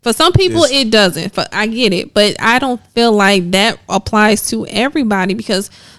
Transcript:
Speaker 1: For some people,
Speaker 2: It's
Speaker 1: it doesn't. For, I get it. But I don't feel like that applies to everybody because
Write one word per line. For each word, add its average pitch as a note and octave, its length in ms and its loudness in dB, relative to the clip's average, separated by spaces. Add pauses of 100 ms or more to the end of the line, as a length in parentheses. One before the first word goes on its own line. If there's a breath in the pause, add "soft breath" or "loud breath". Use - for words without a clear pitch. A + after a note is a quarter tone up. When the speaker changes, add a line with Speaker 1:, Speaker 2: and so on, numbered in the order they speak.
Speaker 1:
For A#3 100 -2
some E4+ 220 0
people, E4+ 300 2
Speaker 2:
It's B3+ 100 0
Speaker 1:
it C4 160 0
doesn't. F#3 440 0
For, - 160 -4
I G#3 160 -4
get A3+ 280 0
it. - 200 -6
But G#3 240 2
I A#3 200 2
don't B3+ 300 -4
feel A#3 240 0
like G3 400 2
that G3 260 0 (100)
applies G#3+ 640 0
to A3+ 160 -6
everybody G#3 680 -2
because G#3 380 -4 (280 loud breath)